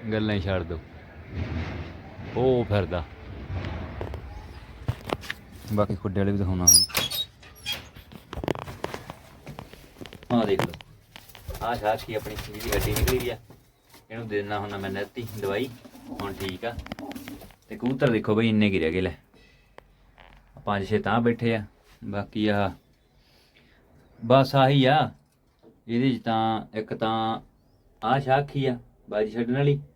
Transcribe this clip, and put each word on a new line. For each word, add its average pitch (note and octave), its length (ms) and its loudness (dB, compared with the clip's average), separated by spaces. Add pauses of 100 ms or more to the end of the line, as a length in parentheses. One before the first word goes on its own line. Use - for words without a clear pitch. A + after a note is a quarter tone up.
(120)
ਗੱਲਾਂ G#2+ 220 2
ਹੀ G2 60 2
ਛੱਡ F#2 220 0
ਦਿਓ। E2 160 -6 (1600)
ਉਹ B2 320 4
ਫਿਰਦਾ। F2+ 340 2 (2750)
ਬਾਕੀ G#2 240 2
ਖੁੱਡੇ G2 240 -2
ਵਾਲੇ G2 120 2
ਵੀ G2+ 60 0
ਦਿਖਾਉਣਾ F#2 260 0
ਹੁਣ। - 160 10 (3500)
ਆਹ A#2 140 4
ਦੇਖੋ, F#2+ 240 2 (920)
ਆਹ A#2 120 0
ਸ਼ਾਖੀ A2 400 -2
ਆਪਣੀ G#2+ 220 -6
ਜਿਹਦੀ G#2+ 340 -8
ਹੱਡੀ - 220 2
ਨਿਕਲੀ B2 260 2
ਵੀ A#2+ 100 -2
ਆ, A#2 80 -4 (760)
ਇਹਨੂੰ A2+ 180 -8
ਦੇ G#2 80 -2
ਦਿੰਦਾ G#2 220 -2
ਹੁੰਦਾ G2+ 200 -6
ਮੈਂ F#2+ 120 -4
ਨੈਤੀ G2+ 360 -6 (140)
ਦਵਾਈ, G2+ 280 -2 (440)
ਹੁਣ G2 280 -6
ਠੀਕ F#2+ 240 -6
ਆ। A#2 100 -4 (920)
ਤੇ G#2+ 80 -10
ਕਬੂਤਰ C3 340 2
ਦੇਖੋ G#2+ 240 2
ਬਈ A2+ 140 4
ਇੰਨੇ G#2+ 220 6
ਕੀ F#2+ 80 2
ਰਹਿ D#2+ 140 2
ਗਏ F#2 80 2
ਲੈ, F2+ 140 0 (1500)
ਪੰਜ G2+ 240 0
ਛੇ G#2+ 100 2
ਤਾਂ G#2 220 2
ਬੈਠੇ A#2 340 2
ਆ, G#2+ 100 -4 (400)
ਬਾਕੀ G2+ 440 -2
ਆ G2+ 220 4 (1500)
ਬਸ C3 360 6
ਆਹੀ C3+ 280 8
ਆ। C#3 140 6 (920)
ਇਹਦੇ A#2+ 220 4
'ਚ A2 140 -2
ਤਾਂ A2 540 0
ਇੱਕ A2 160 -6
ਤਾਂ A2 460 -2 (600)
ਆਹ C3 180 4
ਸ਼ਾਖੀ C#3 460 2
ਆ B2 120 0 (320)
ਬਾਜੀ G#2+ 200 0
ਛੱਡਣ A#2 260 0
ਵਾਲੀ C#3+ 240 4 (160)